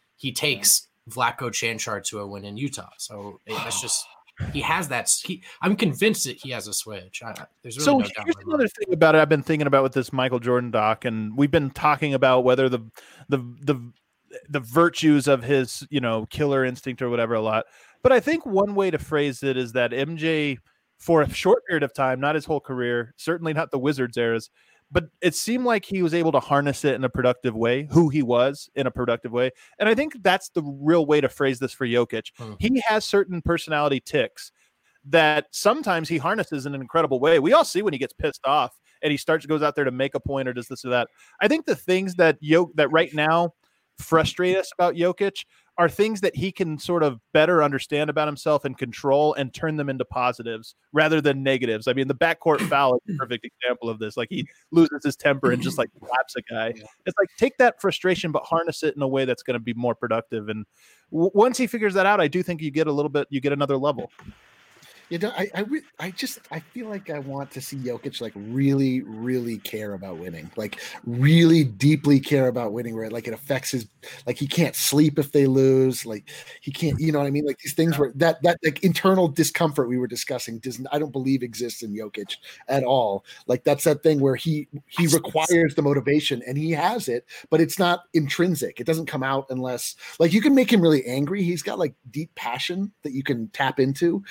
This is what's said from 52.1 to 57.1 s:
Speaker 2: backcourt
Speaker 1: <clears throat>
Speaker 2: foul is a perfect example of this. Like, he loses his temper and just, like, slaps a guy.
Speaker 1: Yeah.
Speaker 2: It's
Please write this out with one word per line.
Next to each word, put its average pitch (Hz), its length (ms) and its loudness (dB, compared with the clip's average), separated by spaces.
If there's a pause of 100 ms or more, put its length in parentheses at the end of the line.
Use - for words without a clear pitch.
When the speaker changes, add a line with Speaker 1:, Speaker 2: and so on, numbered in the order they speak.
Speaker 2:
backcourt 160 460 2
Speaker 1:
<clears throat> 175 80 -2
Speaker 2:
foul 139 260 4 (100)
is 190 100 -6
a - 20 -8
perfect 120 280 -6
example 123 440 -6
of 110 100 -8
this. 107 160 -8
Like, 117 140 -6
he - 180 -6 (240)
loses 156 320 4
his 143 140 -2
temper 139 340 2
and 123 100 0
just, - 160 -4
like, 120 120 -2 (100)
slaps - 380 -4
a 117 60 -6
guy. 113 340 -6
Speaker 1:
Yeah. 107 80 -20 (200)
Speaker 2:
It's 185 140 -4